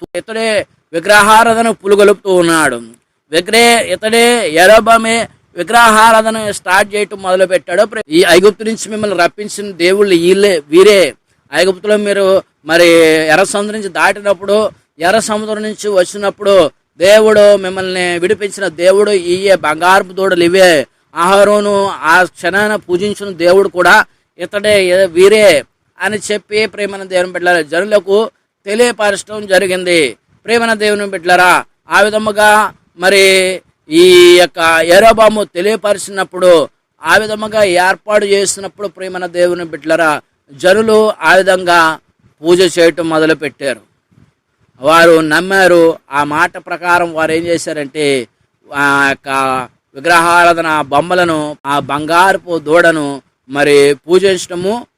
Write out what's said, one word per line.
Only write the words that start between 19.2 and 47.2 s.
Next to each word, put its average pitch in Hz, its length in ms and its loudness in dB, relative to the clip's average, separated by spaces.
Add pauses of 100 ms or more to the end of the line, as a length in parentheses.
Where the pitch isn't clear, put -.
బంగారపు 175 580 0
దూడలు 185 300 -2
ఇవే, 175 440 2 (280)
అహరోను 196 720 0
ఆ 165 360 0
క్షణాన 196 520 -4
పూజించిన 196 540 -6
దేవుడు 180 400 2
కూడా 180 360 2 (320)
ఇతడే, 202 480 -2
ఏ-, 185 200 2
వీరే 185 580 4 (380)
అని 202 160 -4 (140)
చెప్పి 208 340 -4
ప్రియమైన 196 380 -10
దేవుని 185 280 -4
బిడ్డలారా 175 300 0
జనులకు 196 680 -2 (360)
తెలియపరచడం 208 800 -4
జరిగింది. 180 720 -2 (280)
ప్రియమైన 233 280 -2
దేవుని 208 320 -4
బిడ్డలారా 180 600 0 (240)
ఆ 175 120 2
విధముగా 214 720 0 (240)
మరి 190 640 0 (280)
ఈ 175 500 6
యొక్క 175 200 -2 (220)
యరొబాము 214 640 4
తెలియపరిచినప్పుడు, 180 1300 -2 (340)
ఆ 165 140 2
విధముగా 214 460 -4
ఏర్పాటు 190 640 0
చేసినప్పుడు 196 600 -4
ప్రియమైన 185 380 -12
దేవుని 175 400 -2
బిడ్డలారా 160 560 -2 (320)
జనులు 214 680 2
ఆ 160 140 2
విధంగా 175 640 0 (460)
పూజ 175 360 0
చేయటం 165 300 0
మొదలుపెట్టారు. 156 720 -4 (1000)
వారు 165 380 4
నమ్మారు. 170 800 2 (140)
ఆ 143 120 -2
మాట 151 340 -4
ప్రకారం 175 560 -4
వారు 160 180 -4